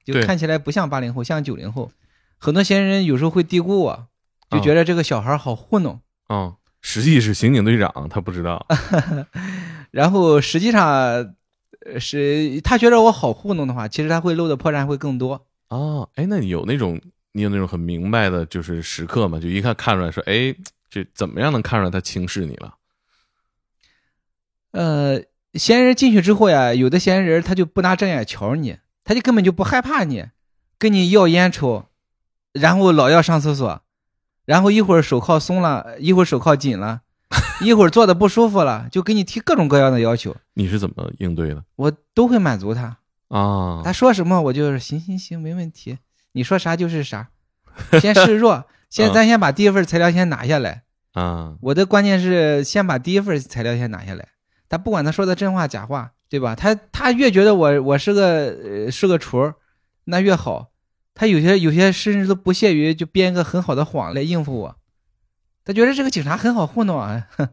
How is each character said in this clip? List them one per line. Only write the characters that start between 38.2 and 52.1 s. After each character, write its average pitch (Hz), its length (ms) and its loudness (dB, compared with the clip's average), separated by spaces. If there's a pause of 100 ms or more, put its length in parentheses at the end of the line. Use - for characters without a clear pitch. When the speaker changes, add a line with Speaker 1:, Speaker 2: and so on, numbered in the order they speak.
Speaker 1:
舒 226 200 2
服 202 140 0
了， 120 300 -2
就 185 100 -4
给 202 120 -2
你 202 100 0
提 - 160 -8
各 330 160 0
种 165 100 2
各 143 140 4
样 135 100 4
的 127 80 2
要 113 160 2
求。 104 220 -8 (160)
Speaker 2:
你 98 160 -2
是 104 100 -2
怎 95 100 -4
么 - 300 -10
应 87 160 -4
对 82 140 -2
的？ 73 160 -8 (100)
Speaker 1:
我 147 180 -2 (220)
都 240 140 4
会 240 100 2
满 151 180 0
足 98 160 -6
他。 117 260 -8 (320)
Speaker 2:
啊。 95 520 -2
Speaker 1:
他 180 100 -4
说 254 200 4
什 190 120 0
么 180 180 2
我 135 100 0
就 147 180 -2
是 135 80 -4
“行， 143 220 -8
行， 185 180 -10
行， 170 220 -12
没 160 160 -10
问 175 120 -8
题， 135 300 -16 (320)
你 127 140 -6
说 190 120 0
啥 170 200 -2
就 175 120 -2
是 160 140 -4
啥。” 110 280 -12 (720)
先 208 140 2
示 214 220 6
弱， 214 280 4 (140)
Speaker 2:
<laughs> - 100 -20
Speaker 1:
先， 214 200 0
Speaker 2:
啊。 196 40 2
Speaker 1:
咱 220 140 6
先 226 120 6
把 175 120 2
第 175 140 0
一 202 60 8
份 196 140 2
材 165 140 -2
料 170 100 4
先 175 200 2
拿 120 180 -6
下 147 140 0
来。 104 220 -6 (320)
Speaker 2:
啊。 85 460 -6
Speaker 1:
我 131 140 -2
的 185 100 2
观 202 200 4
念 196 160 2